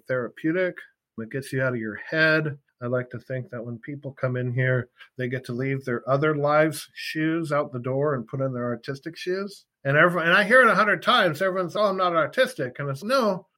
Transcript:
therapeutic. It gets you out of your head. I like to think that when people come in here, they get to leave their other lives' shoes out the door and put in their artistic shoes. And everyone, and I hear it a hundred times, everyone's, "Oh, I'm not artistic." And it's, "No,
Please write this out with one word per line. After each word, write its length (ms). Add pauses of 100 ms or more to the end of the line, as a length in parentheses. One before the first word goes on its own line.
therapeutic. 680 (420)
It 120
gets 220
you 100
out 120
of 60
your 200 (100)
head. 480 (240)
I 60
like 220
to 100
think 300
that 160
when 140
people 340
come 240
in 160
here, 340 (300)
they 100
get 180
to 80
leave 300
their 260
other 240
lives' 600
shoes 580
out 220
the 60
door 360
and 100
put 140
in 140
their 140
artistic 500
shoes. 480 (180)
And 140
everyone, 320
and 80
I 80
hear 160
it 80
a 60
hundred 260
times, 400
everyone's, 340
"Oh, 80
I'm 140
not 180
artistic." 640
And 100
it's, 140
"No, 440 (100)